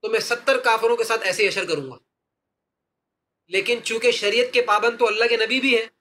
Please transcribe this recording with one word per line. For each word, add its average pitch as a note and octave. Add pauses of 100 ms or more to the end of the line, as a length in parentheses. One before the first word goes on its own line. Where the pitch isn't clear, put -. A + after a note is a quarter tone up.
तो G#3+
मैं A3
सत्तर B3
काफिरों A3+
के A3+
साथ A3
ऐसे F#3
ही G3
हशर F#3
करूंगा। C#3 (1500)
लेकिन G3
चूंकि A3+
शरीयत A3+
के A#3+
पाबंद A3+
तो B3
अल्लाह A3
के A#3
नबी A3
भी C4
हैं A3+ (120)